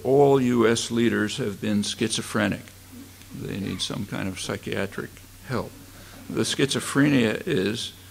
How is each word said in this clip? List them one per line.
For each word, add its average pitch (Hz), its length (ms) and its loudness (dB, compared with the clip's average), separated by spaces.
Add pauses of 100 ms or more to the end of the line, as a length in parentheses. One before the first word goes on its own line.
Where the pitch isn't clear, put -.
all 139 360 6
U 123 260 4
S 117 220 2
leaders 107 480 2
have 104 220 -4
been 104 240 0
schizophrenic. 110 800 -2 (760)
They 98 240 -8
need 95 220 -6
some 107 240 -4
kind 101 240 -6
of 92 100 -8
psychiatric - 680 -6 (380)
help. 110 240 -4 (580)
The - 120 -2
schizophrenia 135 1040 2
is, 113 460 -2 (200)